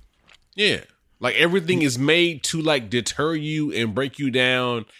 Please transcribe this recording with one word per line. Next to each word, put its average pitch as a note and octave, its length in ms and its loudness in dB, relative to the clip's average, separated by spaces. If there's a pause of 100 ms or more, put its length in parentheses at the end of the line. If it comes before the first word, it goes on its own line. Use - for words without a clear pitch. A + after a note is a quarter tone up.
(560)
Yeah. F#3 260 0 (380)
Like, A#2 160 -2
everything E3+ 480 2
is B2+ 160 0
made D#3+ 460 2
to, D#3+ 160 -2
like, C#3+ 280 0
deter C#3 460 -2
you D3+ 380 -2
and A2 200 -2
break C3 240 -4
you C#3 140 -2
down B2+ 540 0 (140)